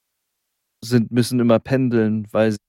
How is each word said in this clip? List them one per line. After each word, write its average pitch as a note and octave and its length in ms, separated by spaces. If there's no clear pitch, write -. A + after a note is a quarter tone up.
sind, A#2 280
müssen B2 280
immer A#2 200
pendeln, A2+ 720
weil A2 200
sie G#2 60